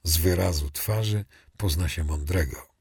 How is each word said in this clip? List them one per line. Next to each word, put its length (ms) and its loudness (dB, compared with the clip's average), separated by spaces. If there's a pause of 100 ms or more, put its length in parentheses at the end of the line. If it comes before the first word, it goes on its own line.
Z 120 2
wyrazu 540 2
twarzy 540 -2 (320)
pozna 320 0
się 160 -2
mądrego. 640 -2 (120)